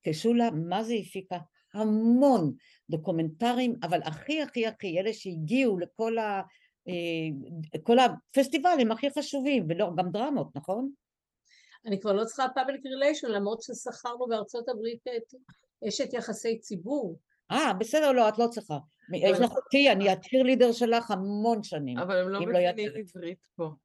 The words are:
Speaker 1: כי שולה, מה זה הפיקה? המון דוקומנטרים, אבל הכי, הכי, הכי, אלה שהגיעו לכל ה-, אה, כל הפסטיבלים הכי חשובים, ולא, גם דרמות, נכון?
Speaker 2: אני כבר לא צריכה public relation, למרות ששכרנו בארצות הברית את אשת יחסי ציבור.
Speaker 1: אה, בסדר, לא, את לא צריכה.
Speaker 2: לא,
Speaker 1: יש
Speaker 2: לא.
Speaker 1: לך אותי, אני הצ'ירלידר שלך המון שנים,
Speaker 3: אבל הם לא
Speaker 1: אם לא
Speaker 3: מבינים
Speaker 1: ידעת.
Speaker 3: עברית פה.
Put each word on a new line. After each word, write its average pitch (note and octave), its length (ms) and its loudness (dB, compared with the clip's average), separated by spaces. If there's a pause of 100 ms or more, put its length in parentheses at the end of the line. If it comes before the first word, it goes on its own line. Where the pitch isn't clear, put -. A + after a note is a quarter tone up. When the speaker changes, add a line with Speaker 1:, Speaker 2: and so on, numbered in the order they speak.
Speaker 1:
כי D#3 120 -2
שולה, A#3 360 2
מה E3+ 340 -2
זה A#3 100 -4
הפיקה? F#3 440 -6 (360)
המון A3 760 4 (380)
דוקומנטרים, E3+ 920 -2
אבל E3+ 220 0
הכי, C#4+ 380 -4
הכי, A#3 240 -2
הכי, G3 320 -4
אלה G#3 140 -2
שהגיעו G3 680 0
לכל A3 400 -4
ה-, G3+ 240 -2 (460)
אה, D#3+ 960 -6
כל A#3 160 4
הפסטיבלים C4 960 2
הכי C#4 260 0
חשובים, C#4 500 -2
ולא, F3 280 0
גם F3+ 140 0
דרמות, A3 440 -2
נכון? G#3+ 360 -4 (960)
Speaker 2:
אני G3 140 -4
כבר G#3+ 120 0
לא G#3 120 2
צריכה B3+ 220 -2
public C4 340 -2
relation, C4+ 480 -2
למרות G#3 340 -2
ששכרנו A#3+ 680 -8
בארצות A3+ 400 -6
הברית A#3 340 -6 (140)
את - 180 -10 (540)
אשת B3+ 240 -4
יחסי A3+ 460 -4
ציבור. G3+ 600 -6 (340)
Speaker 1:
אה, C4 200 0
בסדר, C4 400 2
לא, A3+ 160 6
את A3 100 0
לא A#3 80 4
צריכה. G#3 320 -6 (300)
Speaker 2:
לא, F3 80 -6
Speaker 1:
יש F#3 220 4
Speaker 2:
לא. B3 80 6
Speaker 1:
לך A#3+ 60 -2
אותי, C4+ 400 4
אני G3 180 4
הצ'ירלידר B3 640 4
שלך A#3 380 0
המון G#3 520 -2
שנים, C#3 360 -6
Speaker 3:
אבל F3+ 200 0
הם F#3 100 0
לא G3 100 -2
Speaker 1:
אם F3 100 -2
לא F3+ 120 2
Speaker 3:
מבינים F3+ 180 2
Speaker 1:
ידעת. G#3 180 -6
Speaker 3:
עברית F3+ 420 -10 (180)
פה. D#3+ 140 -6 (140)